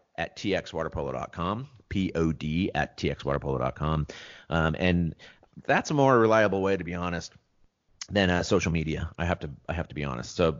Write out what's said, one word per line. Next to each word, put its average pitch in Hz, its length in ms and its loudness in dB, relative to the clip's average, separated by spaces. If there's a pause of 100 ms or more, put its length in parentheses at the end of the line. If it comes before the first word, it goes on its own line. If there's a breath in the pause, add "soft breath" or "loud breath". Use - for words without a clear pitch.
(160)
at - 220 -6
T 98 180 0
X 85 160 -4
waterpolo 78 400 -4
dot 64 220 -8
com, 104 340 -4 (220)
P 95 240 0
O 82 180 2
D 78 440 -2
at 73 220 -2
T 76 120 -2
X - 160 -8
waterpolo 69 320 -2
dot 64 180 -2
com. 76 300 0 (440 loud breath)
Um, 80 280 2
and 87 380 2 (500 loud breath)
that's 170 260 0
a - 20 0
more 135 240 6
reliable 110 440 4
way, 98 160 2
to 87 60 -6
be 82 100 -6
honest, 87 400 -6 (800)
than, 95 180 4
uh, 87 140 2
social 87 280 2
media. 78 460 -2
I 85 80 -2
have 87 140 0
to, 76 100 -8 (180)
I 80 60 -6
have 85 160 -4
to - 60 -14
be 73 80 -6
honest. 64 320 -8
So 82 240 4